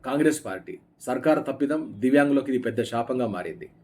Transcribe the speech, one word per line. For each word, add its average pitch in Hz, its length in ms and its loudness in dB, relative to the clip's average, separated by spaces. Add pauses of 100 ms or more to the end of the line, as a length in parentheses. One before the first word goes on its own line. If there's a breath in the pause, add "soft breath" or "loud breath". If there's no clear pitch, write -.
కాంగ్రెస్ 151 380 2
పార్టీ. 95 340 -10 (220)
సర్కారు 139 400 2
తప్పిదం, 139 580 -2
దివ్యాంగులకు 139 500 4
ఇది 127 100 0
పెద్ద 117 240 -2
శాపంగా 120 440 -2
మారింది. 90 420 -8 (160)